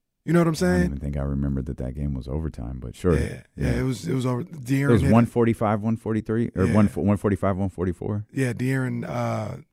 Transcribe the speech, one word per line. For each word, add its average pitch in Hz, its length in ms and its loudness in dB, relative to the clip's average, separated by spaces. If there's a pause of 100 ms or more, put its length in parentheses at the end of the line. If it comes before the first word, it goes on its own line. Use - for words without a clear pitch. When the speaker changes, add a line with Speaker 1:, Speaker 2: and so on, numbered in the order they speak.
(260)
Speaker 1:
You 156 80 0
know 175 60 8
what 165 80 4
I'm - 0 -
Speaker 2:
I - 20 4
don't 156 60 -2
Speaker 1:
saying? 180 300 2
Speaker 2:
even 69 120 -4
think 71 180 -4
I 69 60 -2
remembered 69 440 -2
that 65 120 -8
that 64 160 -6
game 73 180 -4
was 64 160 -6
overtime, 65 520 -6
but 62 140 -12
sure. 87 240 2
Speaker 1:
Yeah, - 240 -4 (140)
yeah, 71 160 0
Speaker 2:
Yeah. 120 60 0
Speaker 1:
it 123 60 0
was, 131 220 -4
it - 60 -2
was 131 140 -2
over. 123 160 -2
Speaker 2:
It 175 100 -12
Speaker 1:
De'Aaron 139 380 0
Speaker 2:
was 113 100 6
Speaker 1:
hit 87 100 2
it. - 40 6
Speaker 2:
one 117 100 8
forty-five, 113 560 2
one 113 160 -2
forty-three, 110 580 -2
or 92 120 2
Speaker 1:
Yeah. 80 80 2
Speaker 2:
one, 104 140 6
one 98 280 2
forty-five, 98 400 0
one 95 140 -2
forty-four. 101 600 -4
Speaker 1:
Yeah, 127 200 -2
De'Aaron, 123 560 -2
uh, 113 500 -4 (140)